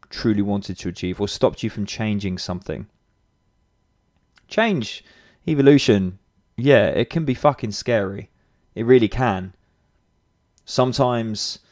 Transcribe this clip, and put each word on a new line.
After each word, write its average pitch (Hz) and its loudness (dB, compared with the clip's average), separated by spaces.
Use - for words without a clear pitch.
truly 107 0
wanted 101 -4
to 92 -8
achieve 90 -8
or 101 -2
stopped - -2
you 113 -4
from 104 -6
changing 101 -6
something? 90 -10
Change, 208 -2
evolution, 135 4
yeah, 120 6
it 90 -2
can 165 -4
be 131 -2
fucking 127 -2
scary. 98 -4
It 117 -6
really 120 8
can. 98 -4
Sometimes, 120 -2